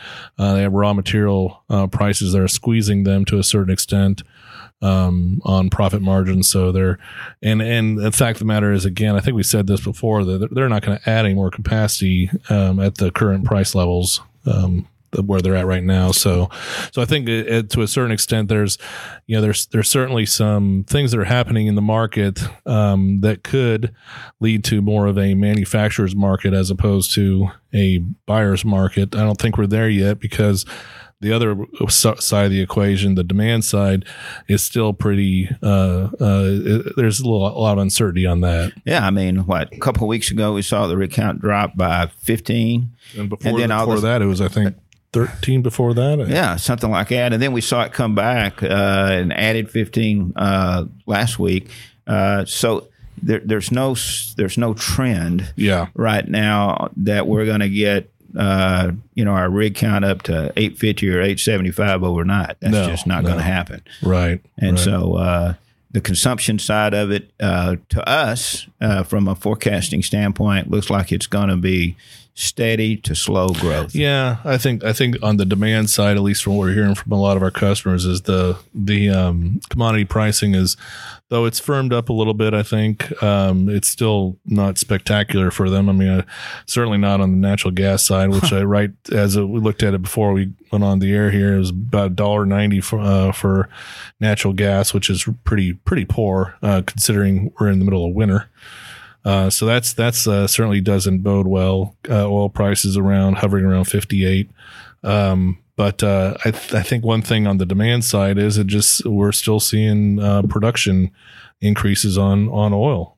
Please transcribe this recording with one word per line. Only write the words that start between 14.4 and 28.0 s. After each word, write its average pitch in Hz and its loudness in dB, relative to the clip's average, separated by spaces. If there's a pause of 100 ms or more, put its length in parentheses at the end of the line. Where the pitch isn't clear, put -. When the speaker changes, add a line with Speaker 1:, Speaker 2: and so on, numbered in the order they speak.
Speaker 1:
um, 92 0 (380)
where 98 0
they're 92 2
at 92 0
right 92 0
now. 92 4
So, 90 2 (420)
so 127 -2
I 117 0
think 139 0
it, 113 -2
it, 113 0
to 123 0
a 107 2
certain 123 0
extent, 107 0
there's, 104 2 (500)
you 110 0
know, 107 2
there's, 107 0
there's - 0
certainly 127 0
some 101 2
things 139 0
that 117 0
are 92 0
happening 113 2
in 104 2
the 104 2
market, 107 0 (240)
um, 98 2
that 107 0
could 117 0 (460)
lead 110 2
to 104 2
more 104 2
of 101 0
a 98 2
manufacturer's 104 0
market 98 2
as 95 2
opposed 98 0
to 95 2 (240)
a 95 2 (280)